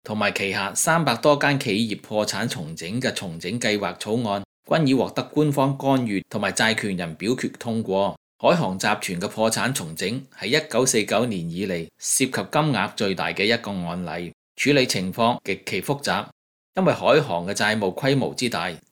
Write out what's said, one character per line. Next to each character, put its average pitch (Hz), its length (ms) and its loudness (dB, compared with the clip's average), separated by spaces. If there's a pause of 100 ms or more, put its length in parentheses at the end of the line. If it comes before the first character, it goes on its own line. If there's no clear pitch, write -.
同 107 160 -6
埋 101 140 0
旗 98 200 -2
下 98 220 -4
三 165 280 2
百 135 120 2
多 147 220 4
間 143 220 2
企 127 120 -2
業 104 300 0
破 107 260 -2
產 104 200 -2
重 82 300 -8
整 95 240 -6
嘅 117 140 -2
重 82 240 -8
整 92 200 -6
計 110 200 0
劃 90 180 -4
草 113 320 -2
案 101 140 -2 (260)
均 156 200 4
已 131 60 4
獲 110 180 2
得 131 100 -2
官 151 280 0
方 139 280 2
干 135 120 0 (120)
預 101 260 0
同 107 120 -4
埋 98 120 0
債 110 220 4
權 101 220 -2
人 85 180 -6
表 98 160 -2
決 127 280 -2
通 113 240 -4
過。 95 320 0 (280)
海 151 140 6
航 98 220 0
集 107 80 0
團 101 340 0
嘅 101 80 -2
破 110 220 2
產 113 200 0
重 87 240 -6
整 90 140 -2 (260)
係 - 120 -8
一 143 240 0
九 120 160 4
四 110 180 2
九 110 220 2
年 90 240 -4
以 90 160 -4
嚟 85 200 -4 (120)
涉 - 260 0
及 - 60 0
金 147 420 0
額 104 240 0
最 98 180 0
大 85 200 -2
嘅 92 100 0
一 110 140 4
個 110 120 -8 (160)
案 85 320 -6
例， 87 140 -8 (240)
處 - 140 2
理 139 160 6
情 92 260 -2
況 117 320 2
極 95 220 -6
其 95 160 -4
複 139 200 -4
雜， 98 220 -2 (500)
因 190 80 0
為 170 80 4
海 113 300 6
航 90 260 -2
嘅 98 60 -4
債 107 260 0
務 95 160 0
規 139 220 2
模 92 160 0
之 120 160 -2
大、 90 200 -2 (240)